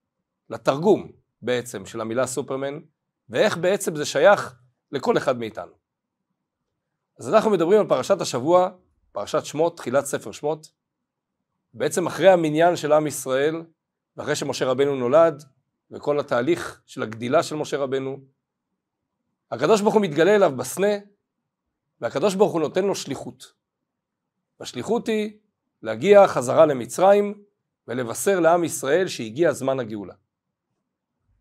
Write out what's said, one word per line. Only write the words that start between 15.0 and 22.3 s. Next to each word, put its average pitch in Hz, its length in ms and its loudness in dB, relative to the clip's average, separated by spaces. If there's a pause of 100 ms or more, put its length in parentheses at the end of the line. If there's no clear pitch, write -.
וכל 143 300 -4
התהליך 139 640 -4
של - 160 -12
הגדילה 120 400 -2
של 151 140 -8
משה 151 220 -6
רבנו, 135 400 -6 (1300)
הקדוש 156 300 2
ברוך 202 140 0
הוא 214 80 4
מתגלה 165 320 2
אליו 190 220 4
בסנה, 190 400 -2 (1040)
והקדוש 139 340 -2